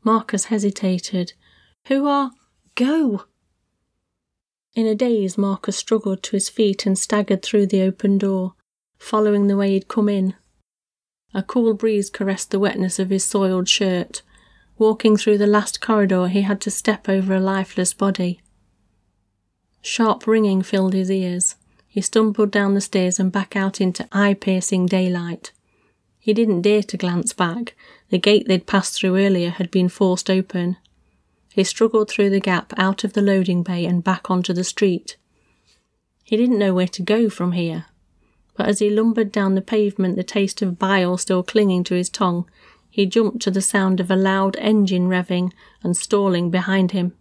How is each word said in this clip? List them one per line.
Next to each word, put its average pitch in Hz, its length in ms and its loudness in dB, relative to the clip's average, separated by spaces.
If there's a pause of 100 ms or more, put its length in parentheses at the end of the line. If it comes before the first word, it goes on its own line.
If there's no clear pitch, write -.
Marcus 220 400 0
hesitated. 196 880 -2 (560)
"Who 277 180 2
are—" 285 240 0 (460)
"Go!" 262 480 0 (1500)
In 226 120 0
a 214 80 2
daze, 214 420 0
Marcus 196 400 -2
struggled 208 460 -2
to - 140 -6
his 196 120 -2
feet 202 380 0
and 190 100 2
staggered 202 460 -2
through 202 240 2
the 190 160 0
open 196 340 0
door, 190 380 -2 (420)
following 208 520 0
the 202 80 2
way 196 160 0
he'd 190 160 -2
come 208 200 0
in. 190 260 0 (1000)
A 190 80 -4
cool 226 320 0
breeze 208 360 -2
caressed 196 420 -4
the 196 80 0
wetness 185 400 -2
of 190 100 -2
his 190 140 0
soiled 185 440 0
shirt. 185 540 -2 (560)
Walking 220 380 4
through 208 220 2
the 208 80 2
last 208 340 0
corridor, 190 460 2
he 196 160 0
had 196 200 -2
to 208 80 -4
step - 380 -2
over 190 280 0
a 190 180 2
lifeless 185 380 -2
body. 190 480 -2 (1400)
Sharp - 460 -2
ringing 214 360 2
filled 190 320 0
his 190 160 -2
ears. 180 440 -2 (320)
He - 140 -6
stumbled 214 500 0
down 202 240 2
the 196 60 2
stairs 185 400 -2
and 185 100 2
back 196 240 -4
out 196 260 -2
into 185 300 -2
eye-piercing 196 760 0
daylight. 180 680 -2 (680)
He 220 140 -2
didn't 208 300 2
dare 208 220 2
to - 120 -8
glance 175 360 -2
back. 185 440 -4 (320)
The 185 100 0
gate 208 300 2
they'd 185 180 0
passed - 280 -2
through 185 240 0
earlier 185 320 2
had 175 200 -6
been 180 200 2
forced 185 380 0
open. 185 500 -2 (760)
He 196 100 2
struggled 220 480 2
through 202 200 2
the 196 100 2
gap, 185 360 -2
out 196 280 -2
of 196 80 -4
the 208 100 0
loading 185 400 2
bay 175 220 -2
and 175 180 0
back - 280 -4
onto 180 220 -2
the 180 120 -2
street. - 520 -2 (1080)
He 214 120 -2
didn't 240 220 2
know 196 160 2
where 180 140 0
to - 140 -8
go 220 260 2
from 180 240 -4
here, 170 320 -4 (720)
but 208 100 -2
as 214 140 0
he 208 100 2
lumbered 220 400 0
down 196 240 0
the 190 220 -4
pavement, 196 400 0
the 185 80 -4
taste - 360 -2
of 180 180 -2
bile 185 400 0
still 180 260 -2
clinging 185 400 2
to 180 100 -4
his 180 140 -2
tongue, 180 380 -2 (480)
he 202 120 2
jumped 220 340 0
to 202 100 -2
the 190 120 0
sound 190 380 2
of 180 100 -2
a 190 60 4
loud 190 400 2
engine 190 520 2
revving 180 420 0 (320)
and 175 140 -2
stalling 180 540 0
behind 185 400 0
him. 180 300 -2